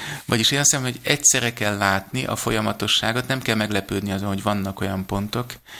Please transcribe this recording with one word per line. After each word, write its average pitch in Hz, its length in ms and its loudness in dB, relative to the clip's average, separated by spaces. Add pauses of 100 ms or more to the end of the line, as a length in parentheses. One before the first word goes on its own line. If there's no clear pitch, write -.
(260)
Vagyis 110 260 2
én 143 80 2
azt 143 100 4
hiszem, 135 160 2
hogy 120 180 -4
egyszerre 123 500 2
kell 104 240 0
látni 101 480 2
a 113 100 0
folyamatosságot, 110 920 0
nem 131 140 -2
kell 117 140 0
meglepődni 101 560 0
azon, 98 160 -2
hogy 98 160 -4
vannak 101 380 -2
olyan 95 240 -2
pontok, 104 480 -4 (260)